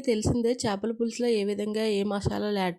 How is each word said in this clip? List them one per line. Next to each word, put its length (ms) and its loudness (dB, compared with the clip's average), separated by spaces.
తెలిసిందే, 440 2
చేపల 360 -2
పులుసులో 380 0
ఏ 20 2
విధంగా 360 -2
ఏ 20 2
మసాలాలు 520 0
యాడ్ 160 -2